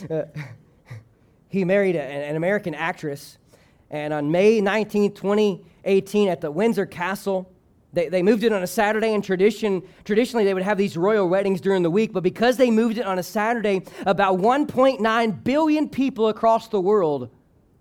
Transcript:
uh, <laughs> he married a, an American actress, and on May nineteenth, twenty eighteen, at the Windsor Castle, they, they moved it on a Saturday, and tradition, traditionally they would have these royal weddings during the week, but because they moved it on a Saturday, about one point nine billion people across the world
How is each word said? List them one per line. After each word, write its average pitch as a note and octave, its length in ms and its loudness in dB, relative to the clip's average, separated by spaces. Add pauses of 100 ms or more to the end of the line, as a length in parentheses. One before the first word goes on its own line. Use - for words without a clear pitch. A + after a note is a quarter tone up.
uh, D#3+ 140 -4 (640)
<laughs> - 600 -20
he F#3+ 160 -2
married F#3+ 320 2
a, D3 60 -4
an C#3+ 340 -6
American F#3 380 -2
actress, D#3 640 -8 (520)
and D3+ 240 -6
on D3 160 -2
May G#3 300 4
nineteenth, G3+ 540 0
twenty G3+ 500 -2 (200)
eighteen, G3 440 2
at F3 120 -2
the D3+ 120 -6
Windsor G3 340 0
Castle, F#3 640 -6 (420)
they, E3+ 160 0
they F3 160 0
moved G#3+ 180 4
it A3+ 100 2
on G3 80 0
a F3+ 60 -4
Saturday, G#3+ 480 0
and G3+ 80 0
tradition, G3 580 0 (240)
traditionally A3+ 400 2
they G3 80 2
would F#3+ 120 -2
have G#3 120 0
these F3+ 200 -2
royal G3 320 2
weddings G3 320 0
during F#3+ 240 2
the E3 60 2
week, A3 220 0
but F#3 120 -4
because A3+ 320 2
they B3+ 120 4
moved A3 300 2
it G#3+ 80 -4
on F#3 140 -2
a - 20 -6
Saturday, G#3 600 -2 (220)
about F#3+ 340 2
one B3+ 280 2
point C4 340 2
nine A3+ 300 0
billion D4+ 580 0
people A#3 400 0
across A3+ 400 0
the G3+ 120 -2
world E3 500 2 (500)